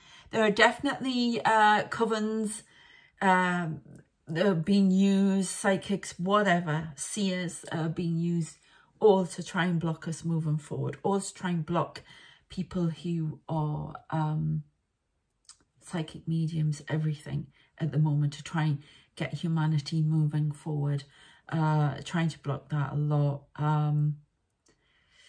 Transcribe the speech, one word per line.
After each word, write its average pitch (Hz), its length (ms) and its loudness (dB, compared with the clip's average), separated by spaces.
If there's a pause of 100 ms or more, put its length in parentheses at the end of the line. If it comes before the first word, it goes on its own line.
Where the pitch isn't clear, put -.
(300)
there 220 140 2
are 214 80 4
definitely, 240 920 2
uh, 214 440 6
covens, 214 720 -2 (580)
um, 180 600 2 (480)
that 165 180 2
are 196 80 4
being 196 380 4
used, 196 580 4
psychics, 196 720 -2
whatever, 175 720 0
seers, 180 800 -4
uh, 165 160 -2
being 165 280 -2
used, 170 420 -2 (420)
all 190 260 6
to - 160 -10
try 170 220 -2
and 175 160 2
block 160 260 -2
us 160 180 -8
moving 160 320 -2
forward, 135 460 -6
all 196 180 0
to - 140 -10
try 185 160 -6
and 170 160 -2
block - 380 -4 (440)
people 175 420 -4
who 160 580 -6
are, 151 480 -4 (140)
um, 156 520 -2 (1160)
psychic - 480 -10
mediums, 160 600 0
everything 151 600 -4 (300)
at 160 120 -2
the 147 80 -2
moment, 147 360 2
to - 100 -14
try 156 180 -2
and 147 160 0 (380)
get - 180 -6
humanity 160 680 0
moving 151 520 2
forward, 143 500 -4 (460)
uh, 156 560 2
trying 165 240 0
to - 100 -6
block - 300 -6
that 147 240 -2
a 147 40 -2
lot. 147 500 0 (100)
Um, 151 640 0 (1120)